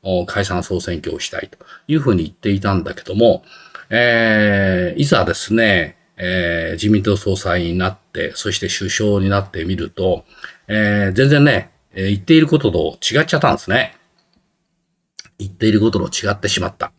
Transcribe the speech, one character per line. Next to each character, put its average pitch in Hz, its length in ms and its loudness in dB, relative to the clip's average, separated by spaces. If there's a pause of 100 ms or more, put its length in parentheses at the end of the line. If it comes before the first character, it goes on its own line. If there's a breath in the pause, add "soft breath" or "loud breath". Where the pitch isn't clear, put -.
お、 90 220 0
解 98 200 -2
散 90 180 -4
総 90 160 -4
選 85 200 -6
挙 80 160 -8
を - 40 -10
し - 100 -8
た - 100 -8
い - 100 -12
と - 80 -20 (300 loud breath)
い 151 80 0
う 156 40 2
ふ 135 120 2
う 98 40 4
に 85 80 0
言 78 80 -8
っ - 40 -20
て - 140 -4
い 98 100 2
た 98 140 0
ん 90 100 0
だ - 100 -8
け - 100 -14
ど 95 120 -6
も、 120 280 4 (460 loud breath)
え 107 1080 2
ー、 - 20 -6
い 143 60 2
ざ 120 200 2
で 85 80 -2
す - 200 -4
ね、 101 440 2 (200)
え 87 540 -2
ー、 - 20 -6
自 104 160 -2
民 104 140 4
党 104 140 2
総 98 180 -2
裁 90 280 -2
に 85 140 -2
な 92 140 0
っ 95 60 -14
て、 82 380 -8
そ - 160 -6
し - 80 -4
て 95 80 -6
首 95 220 -4
相 104 300 0
に 95 100 0
な 98 120 2
っ 98 100 -10
て 82 140 -8
み 92 100 -2
る 85 140 -6
と、 92 360 -2 (420 loud breath)
え 104 420 0
ー、 92 40 -2
全 131 160 4
然 143 140 6
ね、 127 280 2 (220)
え 95 100 -4
ー、 95 40 0
言 101 100 2
っ - 20 -6
て 127 140 2
い 160 80 8
る 156 60 2
こ 151 120 2
と 107 120 0
と 80 300 -2
違 135 200 0
っ 156 40 0
ち - 80 -4
ゃ 156 40 0
っ - 20 0
た 143 120 2
ん - 40 0
で - 60 -10
す - 80 -12
ね。 120 260 -2 (1400)
言 98 100 -8
っ - 20 -14
て 110 160 -2
い 107 40 4
る 107 80 4
こ 110 120 2
と 101 80 -2
と 92 60 -2
違 - 260 -6
っ 101 40 -2
て - 120 -6
し 98 140 -2
ま 85 60 -4
っ - 100 -10
た。 - 220 -8